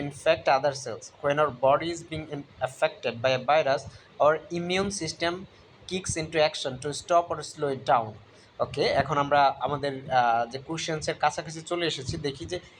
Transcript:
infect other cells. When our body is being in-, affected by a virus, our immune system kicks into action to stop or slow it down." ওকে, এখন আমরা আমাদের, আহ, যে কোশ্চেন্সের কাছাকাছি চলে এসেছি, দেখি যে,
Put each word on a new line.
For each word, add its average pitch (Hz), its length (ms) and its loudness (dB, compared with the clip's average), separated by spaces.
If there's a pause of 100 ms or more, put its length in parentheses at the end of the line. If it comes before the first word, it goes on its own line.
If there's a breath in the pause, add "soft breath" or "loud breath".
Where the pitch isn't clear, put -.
infect 160 420 0 (120)
other 143 160 0 (100)
cells. 110 220 -8 (180)
When 143 180 2
our 143 100 4 (140)
body 151 300 4
is 160 60 -10 (100)
being 156 220 -6
in-, 143 140 -10 (200)
affected 135 460 -2 (100)
by 131 160 4
a - 20 -8 (100)
virus, 143 300 4 (420 loud breath)
our 151 120 6 (240)
immune 190 320 0 (100)
system 170 320 -2 (560 loud breath)
kicks 180 320 -4
into 160 160 -4 (120)
action 143 220 -6 (120)
to 147 60 -4 (120)
stop 170 320 4
or 151 60 -4 (140)
slow 147 240 -2
it 110 60 -14 (100)
down." 113 180 2 (480 loud breath)
ওকে, 127 220 -2
এখন 143 360 2
আমরা 143 420 4
আমাদের, 135 520 -4
আহ, 120 400 2
যে 131 160 -8
কোশ্চেন্সের 160 480 -4
কাছাকাছি 156 460 -2
চলে 175 260 -2
এসেছি, 147 300 -4
দেখি 147 280 -6
যে, 175 140 -6 (200 loud breath)